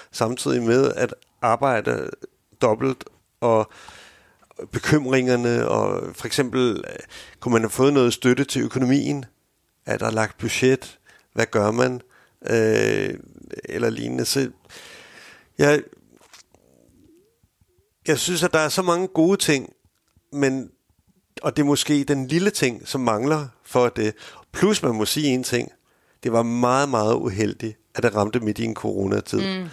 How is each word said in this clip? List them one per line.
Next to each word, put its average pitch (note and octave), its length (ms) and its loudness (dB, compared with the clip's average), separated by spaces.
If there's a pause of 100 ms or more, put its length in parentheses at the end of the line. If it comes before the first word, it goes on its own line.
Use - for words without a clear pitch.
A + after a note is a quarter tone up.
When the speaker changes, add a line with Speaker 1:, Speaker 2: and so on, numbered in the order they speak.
(120)
Speaker 1:
samtidig B2 500 -2
med B2 340 4
at - 180 -2 (280)
arbejde A2+ 680 0 (520)
dobbelt, B2+ 420 0 (360)
og A2 300 2 (1040)
bekymringerne, B2+ 960 2
og F#2+ 480 -2
for - 100 -12
eksempel, B2 500 0
øh, G1+ 200 -10 (440)
kunne B2+ 120 -2
man A2+ 100 4
have A2 80 -2
fået C3+ 220 4
noget B2 220 4
støtte B2+ 300 2
til C3 180 -4
økonomien? C3 600 0 (640)
Er A2+ 120 -2
der A2+ 120 -2
lagt A2 280 -2
budget? - 600 0 (340)
Hvad A2+ 140 0
gør G#2 240 0
man? B2 300 0 (500)
Øh, A2 640 2 (500)
eller A#2 260 -2
lignende. A#2 340 -4
Så C3 260 -2 (1080)
jeg, D3 240 4 (2250)
jeg D3 120 2
synes, E3+ 240 -2
at F3 100 0
der D#3+ 60 4
er D#3 100 2
så F#3+ 140 -2
mange F3+ 260 2
gode F3 280 4
ting, C#3 360 0 (600)
men, C3+ 380 0 (720)
og D3+ 140 -2
det D3+ 60 2
er C#3+ 40 2
måske C#3+ 380 2
den C3+ 240 -2
lille F3 220 2
ting, B2 380 -4
som C3+ 120 -4
mangler C3 460 0 (180)
for B2 240 2
det. G#2+ 260 -2 (380)
Plus, G3+ 300 2
man B2+ 120 0
må G#2+ 100 0
sige D3+ 240 -2
en B2+ 140 2
ting. - 300 -4 (500)
Det B2 100 -2
var A#2 100 2
meget, B2 460 0
meget A2+ 260 2
uheldigt, G#2+ 640 -4 (160)
at - 80 -4
det A2+ 120 2
ramte G#2+ 260 0
midt G#2+ 180 -4
i A2+ 60 -4
en A2+ 100 -4
coronatid. G#2 840 -2
Speaker 2:
Mm. F3+ 120 -10